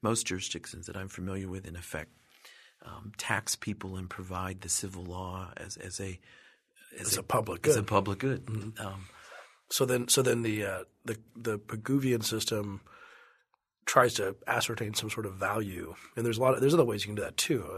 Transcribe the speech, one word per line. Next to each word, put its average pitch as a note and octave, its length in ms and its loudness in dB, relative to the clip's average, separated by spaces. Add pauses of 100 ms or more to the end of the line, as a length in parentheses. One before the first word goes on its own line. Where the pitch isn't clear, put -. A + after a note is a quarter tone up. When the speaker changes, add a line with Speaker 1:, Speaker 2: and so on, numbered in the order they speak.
Speaker 1:
most A2+ 240 2
jurisdictions F2 580 -6
that F2+ 100 -10
I'm F#2+ 120 -8
familiar F#2+ 420 -6
with, F#2 160 -8
in E2 100 -10
effect, D#2+ 360 -8 (720)
um, G#2+ 320 -14
tax - 380 0
people G2 420 -6
and F#2 120 -8
provide F#2 520 -6
the F2 80 -10
civil F#2 340 -2
law F#2 540 -8
as, - 200 -12
as - 220 -10
a, F#2+ 200 -6 (800)
as - 80 -4
Speaker 2:
As - 100 2
Speaker 1:
a, - 40 -2
Speaker 2:
a - 20 -8
public G#2+ 440 0
Speaker 1:
as D3+ 80 8
a A2+ 40 4
Speaker 2:
good. G#2 80 -2
Speaker 1:
public G2 320 4
good. C3 260 0
Speaker 2:
Mm-hmm. A2 400 -6
Speaker 1:
Um, F#2+ 200 -8 (640)
Speaker 2:
So - 160 4
then, B2 220 2
so - 140 6
then A#2+ 220 4
the, G#2+ 220 2
uh, F#2 180 -4 (200)
the, A2 140 -4 (180)
the A2+ 220 -2
Pigouvian B2 680 2
system G#2 580 0 (1040)
tries B2 280 8
to G2 220 0 (120)
ascertain A2 460 0
some A2 160 -2
sort G#2+ 160 -4
of F#2+ 80 -6
value, F#2+ 600 -2 (200)
and A#2 100 0
there's A2+ 120 4
a A#2 40 2
lot C3 120 8
of, - 80 2
there's C#3 120 6
other D#3+ 120 8
ways G#2 180 0
you G2 40 -4
can G#2 80 -6
do G2+ 80 0
that F#2+ 120 -4
too. A#2+ 300 2 (120)